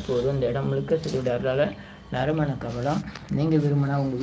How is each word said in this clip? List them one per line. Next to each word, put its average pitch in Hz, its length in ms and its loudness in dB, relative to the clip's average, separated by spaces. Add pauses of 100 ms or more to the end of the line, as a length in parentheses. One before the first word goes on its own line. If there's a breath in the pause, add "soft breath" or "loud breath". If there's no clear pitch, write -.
போதும். 131 280 0
இந்த 131 140 2
இடம் 139 180 0
முழுக்க 139 280 0
சிறுவருடைய 131 420 0
அருளால 131 260 2 (480 loud breath)
நறுமண 143 480 0
கமலம். 120 420 -2 (300 loud breath)
நீங்க 156 260 2
விரும்பினா 143 400 2
உங்க 135 260 0